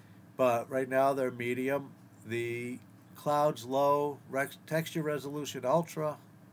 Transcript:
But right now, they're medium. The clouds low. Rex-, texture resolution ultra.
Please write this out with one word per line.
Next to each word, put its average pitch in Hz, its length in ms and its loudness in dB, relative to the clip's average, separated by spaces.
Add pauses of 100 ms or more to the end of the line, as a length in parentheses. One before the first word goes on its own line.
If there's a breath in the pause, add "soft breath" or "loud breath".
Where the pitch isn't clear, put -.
(360 loud breath)
But 120 320 4
right 131 200 0
now, 135 240 4
they're 131 180 0
medium. 127 600 -2 (360)
The 120 540 -4 (340)
clouds 147 500 2
low. 143 540 2 (100)
Rex-, 135 380 -4
texture 160 360 -2
resolution 143 640 -6
ultra. 151 520 0 (360)